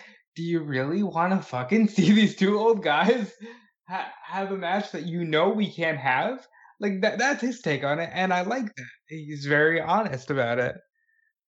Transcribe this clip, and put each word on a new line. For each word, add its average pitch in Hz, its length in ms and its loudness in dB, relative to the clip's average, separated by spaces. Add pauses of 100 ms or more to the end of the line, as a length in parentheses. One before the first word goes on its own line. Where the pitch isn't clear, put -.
(340)
do 165 80 -8
you 170 200 0
really 147 400 -2
wanna 185 400 0
fucking 202 460 0
<laughs> - 80 -4
see 180 160 6
these 208 240 6
two 202 220 2
old 220 240 4
guys 185 500 2 (560)
ha-, 180 240 -8 (120)
have 196 280 -6
a 196 40 -4
match 190 360 -4
that 165 140 -8
you 170 180 -4
know 160 240 2
we 214 240 0
can't 160 260 -2
have?" 139 480 -2 (320)
Like, 196 220 -2
that, 202 180 0
that's 269 220 0
his 240 220 -4
take 139 220 -2
on 147 160 0
it, 165 120 -6
and 185 220 0
I 180 80 0
like 226 240 -2 (100)
that. 127 100 -14 (220)
He's 151 380 -10
very 151 340 4
honest 165 500 -2
about 123 280 0
it. 123 180 -2 (720)